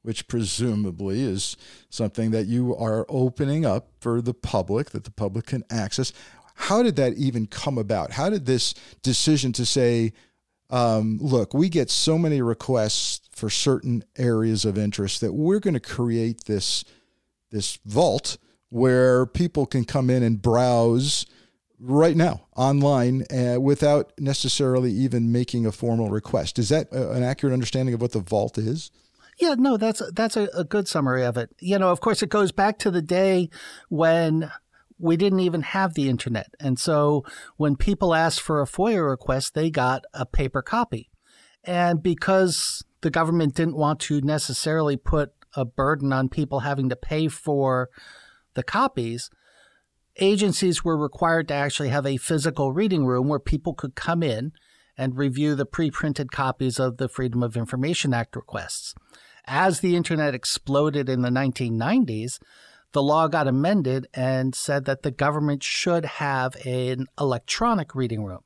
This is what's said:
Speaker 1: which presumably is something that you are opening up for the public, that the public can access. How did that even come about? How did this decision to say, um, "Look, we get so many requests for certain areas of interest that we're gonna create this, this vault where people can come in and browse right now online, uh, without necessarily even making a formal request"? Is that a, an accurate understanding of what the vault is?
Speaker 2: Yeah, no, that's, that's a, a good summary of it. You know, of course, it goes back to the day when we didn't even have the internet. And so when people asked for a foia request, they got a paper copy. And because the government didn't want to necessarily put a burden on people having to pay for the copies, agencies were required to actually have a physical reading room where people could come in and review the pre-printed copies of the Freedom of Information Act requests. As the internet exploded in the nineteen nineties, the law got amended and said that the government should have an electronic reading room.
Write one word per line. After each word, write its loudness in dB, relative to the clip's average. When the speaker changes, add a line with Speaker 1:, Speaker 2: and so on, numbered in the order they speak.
Speaker 1:
which -8
presumably -2
is -4
something -2
that 0
you 0
are -2
opening 0
up 0
for 0
the -4
public, -2
that -10
the -16
public -6
can -6
access. -4
How 2
did 2
that 2
even -2
come -4
about? -2
How -2
did -4
this 0
decision 2
to -2
say, 2
um, 2
"Look, 0
we 4
get 0
so 2
many 2
requests -2
for -6
certain 0
areas 2
of 0
interest -2
that -2
we're 2
gonna 0
create -2
this, -2
this -6
vault 0
where 4
people 0
can -2
come 0
in 4
and 2
browse 2
right 4
now 2
online, 2
uh, 0
without 2
necessarily 0
even 2
making 0
a 0
formal -2
request"? -2
Is 0
that 0
a, -4
an 0
accurate 0
understanding -2
of -4
what -2
the -2
vault -2
is? -4
Speaker 2:
Yeah, 2
no, 4
that's, 0
that's -2
a, 0
a -2
good -2
summary 0
of 0
it. -6
You 0
know, 4
of 2
course, 0
it -2
goes 2
back 2
to 0
the 0
day 2
when 2
we 2
didn't 2
even 0
have -2
the 0
internet. -2
And -2
so 2
when 2
people 2
asked 2
for 0
a 0
foia 0
request, -4
they 0
got 0
a -6
paper 0
copy. -4
And 0
because 0
the 0
government 2
didn't 0
want 0
to -2
necessarily -2
put 0
a -2
burden 0
on 0
people -2
having -2
to -2
pay -2
for 0
the -4
copies, -4
agencies 2
were 0
required 0
to -4
actually -2
have 0
a -2
physical -2
reading 2
room 2
where 0
people -2
could -8
come -2
in -2
and -4
review 0
the -2
pre-printed -4
copies -2
of -2
the -2
Freedom -2
of -2
Information -2
Act -4
requests. -10
As 2
the 2
internet 0
exploded 0
in 0
the 0
nineteen 0
nineties, 0
the 2
law 4
got 0
amended 0
and 0
said -2
that -4
the -4
government 0
should 0
have -2
an -4
electronic -2
reading -2
room. -10